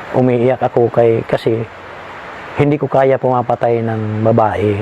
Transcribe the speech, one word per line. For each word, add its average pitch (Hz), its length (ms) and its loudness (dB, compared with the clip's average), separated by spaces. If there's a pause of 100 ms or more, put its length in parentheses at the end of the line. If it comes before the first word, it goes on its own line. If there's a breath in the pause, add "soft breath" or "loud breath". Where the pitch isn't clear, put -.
(140)
umiiyak 127 480 2
ako 123 320 2
kay, 117 320 2
kasi 120 320 0 (1040)
hindi 147 160 2
ko 139 80 -4
kaya 135 320 2
pumapatay 120 640 0
ng 110 400 -4
babae. 107 600 2